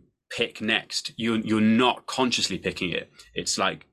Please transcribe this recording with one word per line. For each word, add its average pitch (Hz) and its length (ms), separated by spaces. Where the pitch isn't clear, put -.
pick - 300
next, - 560
you're, 113 220
you're 107 220
not 113 460
consciously 117 520
picking 90 320
it. - 200
It's - 220
like, 95 360